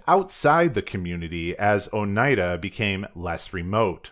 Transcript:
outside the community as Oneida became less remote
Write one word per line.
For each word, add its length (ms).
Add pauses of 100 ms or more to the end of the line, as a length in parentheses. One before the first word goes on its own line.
outside 680
the 80
community 760
as 360
Oneida 640
became 480 (100)
less 380
remote 580